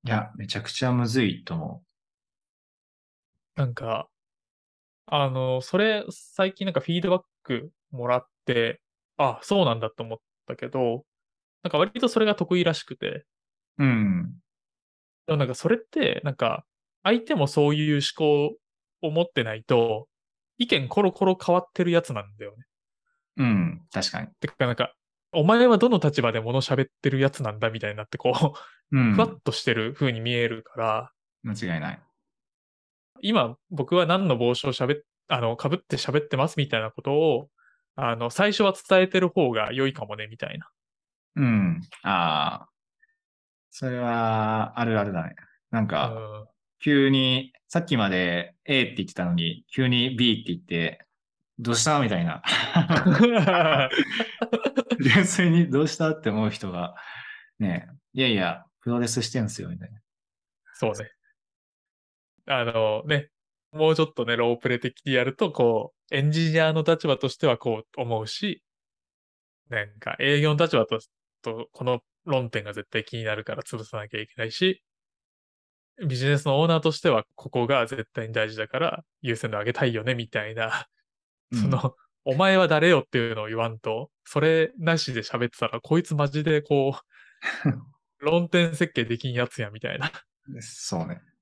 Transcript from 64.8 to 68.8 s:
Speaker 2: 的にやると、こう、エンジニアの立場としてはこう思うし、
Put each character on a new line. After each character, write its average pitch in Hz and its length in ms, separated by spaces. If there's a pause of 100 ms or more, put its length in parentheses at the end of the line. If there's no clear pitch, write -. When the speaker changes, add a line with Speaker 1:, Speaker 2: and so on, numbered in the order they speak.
Speaker 2:
的 - 240
に 139 80
や 127 100
る 135 140
と、 175 160
こ 117 400 (180)
う、 - 40
エ 139 80
ン 151 100
ジ 160 180
ニ 160 100
ア 160 120
の 160 100
立 160 240
場 135 120
と 135 100
し - 80
て 165 100
は 120 100
こ 110 300
う - 140
思 117 220
う 107 40
し、 - 380 (1040)